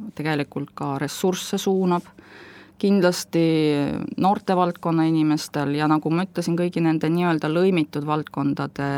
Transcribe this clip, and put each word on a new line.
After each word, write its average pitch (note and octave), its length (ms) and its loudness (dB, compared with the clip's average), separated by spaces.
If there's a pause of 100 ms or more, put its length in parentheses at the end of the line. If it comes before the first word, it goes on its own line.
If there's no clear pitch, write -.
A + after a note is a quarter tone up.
(200)
tegelikult D3 560 -4
ka C#3+ 240 -4
ressursse F#3 580 -2
suunab. F#3+ 460 0 (760)
Kindlasti F3+ 640 2 (840)
noortevaldkonna F3 800 0
inimestel D#3 720 0
ja D3+ 160 0
nagu D#3 240 2
ma F3+ 80 0
ütlesin, E3+ 320 -2
kõigi F3 240 -2
nende D#3+ 320 2
nii-öelda E3+ 400 0
lõimitud E3 560 0
valdkondade C#3+ 800 -4 (100)